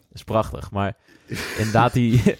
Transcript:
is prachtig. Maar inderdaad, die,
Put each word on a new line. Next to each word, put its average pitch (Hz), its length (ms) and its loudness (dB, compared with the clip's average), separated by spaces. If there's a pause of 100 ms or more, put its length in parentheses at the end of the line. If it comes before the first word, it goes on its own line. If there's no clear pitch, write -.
(140)
is - 100 -18
prachtig. - 480 -4
Maar 98 220 -2 (640)
inderdaad, 113 360 2
die, 120 280 4 (180)